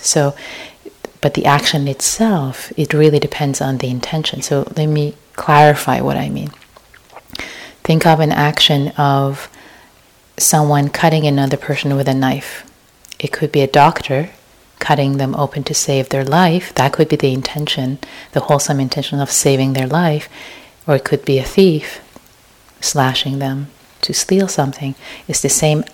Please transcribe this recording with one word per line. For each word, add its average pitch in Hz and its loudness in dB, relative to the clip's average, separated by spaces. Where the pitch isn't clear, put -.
So, 143 2
but - 0
the - -2
action 143 2
itself, 143 -2
it 156 -2
really 151 6
depends 139 -2
on 135 -2
the 127 -4
intention. 131 -4
So 139 -2
let 156 0
me 147 0
clarify 147 4
what 139 -2
I 143 -4
mean. 139 -6
Think 160 2
of 160 6
an 156 2
action 147 2
of 139 0
someone 147 2
cutting 156 2
another 139 0
person 139 -4
with 139 0
a 135 0
knife. 135 -4
It - -8
could 147 -4
be 143 2
a 135 2
doctor 151 2
cutting 139 0
them 135 -2
open 143 -4
to 147 -6
save 135 0
their 135 -2
life. 170 2
That 139 0
could 151 2
be 156 2
the 139 0
intention, 135 -4
the - -2
wholesome 143 0
intention 139 -2
of 139 -2
saving 135 2
their 131 -2
life. 151 0
Or 151 4
it - 0
could - -2
be 139 0
a 127 0
thief 170 2
slashing 135 -2
them 135 -4
to - -6
steal 190 0
something. 139 -4
It's - -4
the 180 0
same 151 2